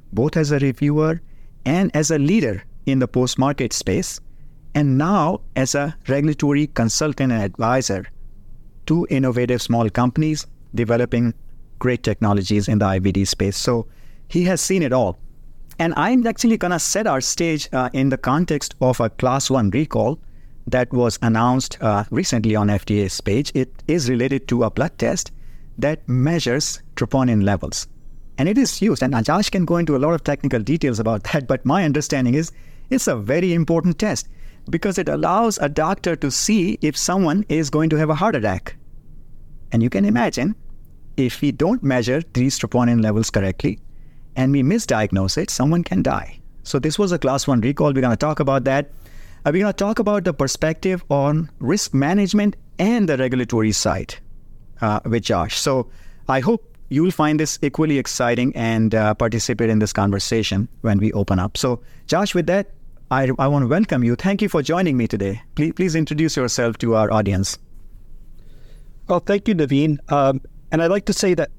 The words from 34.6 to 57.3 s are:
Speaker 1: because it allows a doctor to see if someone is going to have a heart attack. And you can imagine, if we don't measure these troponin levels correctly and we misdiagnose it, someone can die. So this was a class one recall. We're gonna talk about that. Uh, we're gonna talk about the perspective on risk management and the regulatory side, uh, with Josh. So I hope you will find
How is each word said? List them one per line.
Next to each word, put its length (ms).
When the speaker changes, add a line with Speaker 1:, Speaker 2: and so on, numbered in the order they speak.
Speaker 1:
because 260
it 100
allows 520
a 100
doctor 460
to 160
see 500
if 160
someone 520
is 200
going 220
to 60
have 120
a 60
heart 200
attack. 400
And 120
you 80
can 140
imagine, 500
if 220
we 120
don't 320
measure 400
these 240
troponin 460
levels 260
correctly 500
and 160
we 100
misdiagnose 720
it, 140
someone 340
can 200
die. 360
So 160
this 220
was 120
a 60
class 300
one 120
recall. 320
We're 100
gonna 140
talk 240
about 260
that. 260
Uh, 80
we're 120
gonna 100
talk 240
about 280
the 80
perspective 760
on 480
risk 340
management 640
and 320
the 80
regulatory 540
side, 420
uh, 260
with 180
Josh. 340
So 320
I 100
hope 380
you 120
will 80
find 300